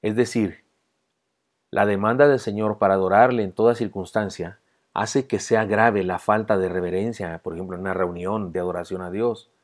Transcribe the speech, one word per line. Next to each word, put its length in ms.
Es 140
decir, 480
la 160
demanda 420
del 100
Señor 400
para 160
adorarle 480
en 80
toda 240
circunstancia 840
hace 340
que 140
sea 240
grave 400
la 160
falta 360
de 120
reverencia, 720
por 120
ejemplo, 200
en 60
una 140
reunión 580
de 80
adoración 420
a 80
Dios. 400